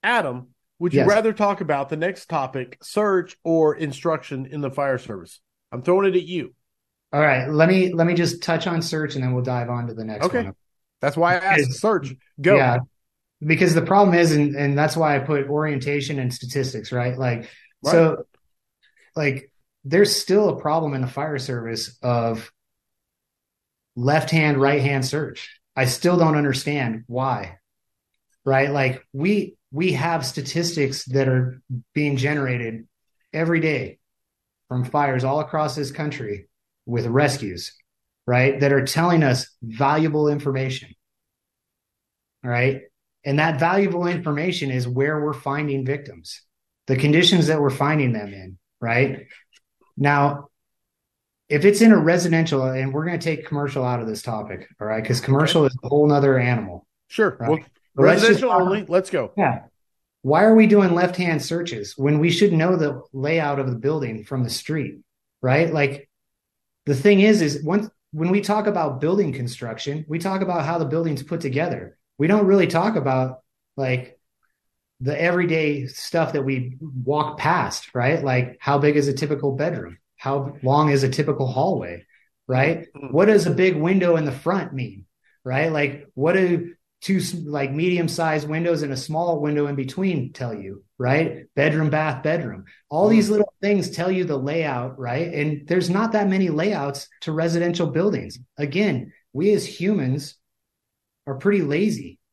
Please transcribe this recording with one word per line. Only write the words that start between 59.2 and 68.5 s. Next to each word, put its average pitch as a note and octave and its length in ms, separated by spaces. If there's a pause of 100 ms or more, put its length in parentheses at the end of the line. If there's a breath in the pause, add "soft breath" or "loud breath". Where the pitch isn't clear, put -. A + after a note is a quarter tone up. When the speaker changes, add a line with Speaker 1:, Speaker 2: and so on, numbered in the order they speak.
Speaker 2:
Yeah. D3 280 (580)
Why D#3 220
are A3 100
we A3 120
doing F#3+ 280
left-hand F3 480
searches D#3+ 560
when D3 220
we E3 100
should F3+ 220
know E3+ 240
the C#3+ 260 (100)
layout C#3+ 460
of C3 100
the B2 80
building A#2 480
from B2+ 200
the A2+ 60
street, - 500 (420)
right? D3 300
Like, D3 360 (800)
the C#3+ 80
thing F#3+ 260
is, G3+ 220
is C#3+ 200
once, G3+ 280 (220)
when D#3+ 180
we G3+ 100
talk G#3 260